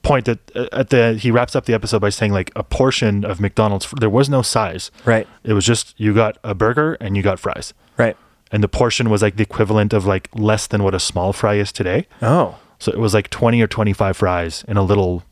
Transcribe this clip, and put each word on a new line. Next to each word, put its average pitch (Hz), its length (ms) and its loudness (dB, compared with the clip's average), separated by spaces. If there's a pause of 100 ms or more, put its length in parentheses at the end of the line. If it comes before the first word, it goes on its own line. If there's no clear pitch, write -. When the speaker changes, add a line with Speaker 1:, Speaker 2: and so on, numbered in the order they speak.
Speaker 1:
point 131 240 0
that, 117 120 -2 (160)
uh, 120 180 -4
at 127 180 -4
the, 117 240 4
he 117 160 -2
wraps 120 260 0
up 131 80 -2
the 120 100 0
episode 110 260 -2
by 101 100 0
saying, 104 220 -2
like, 92 240 -2
a 107 60 -6
portion 107 640 0
of 92 160 -6
McDonald's, 101 460 0
f-, - 140 -14
there 110 100 2
was 135 180 2
no 135 140 0
size. - 480 -4 (140)
Speaker 2:
Right. 110 220 2 (180)
Speaker 1:
It 110 100 0
was 95 100 2
just, 113 320 -2
you 107 160 0
got 107 320 2
a 104 100 -6
burger 123 460 0
and 101 160 -4
you 98 60 0
got 95 160 0
fries. - 340 -8 (240)
Speaker 2:
Right. 117 200 0 (360)
Speaker 1:
And 107 100 2
the 104 60 2
portion 117 400 0
was, 104 140 2
like, 101 140 0
the 107 60 0
equivalent 104 500 0
of, 101 120 0
like, 95 300 -2
less 107 320 0
than 104 160 -2
what 95 120 2
a 90 60 -2
small 92 320 -2
fry 104 220 0
is 104 180 -2
today. 98 340 -2 (140)
Speaker 2:
Oh. 120 360 0 (220)
Speaker 1:
So - 140 -2
it - 60 -6
was, 110 160 0
like, 104 160 0
twenty 117 320 2
or 110 40 4
twenty-five 101 500 0
fries 87 520 -2
in 98 80 -2
a 98 60 4
little 92 500 2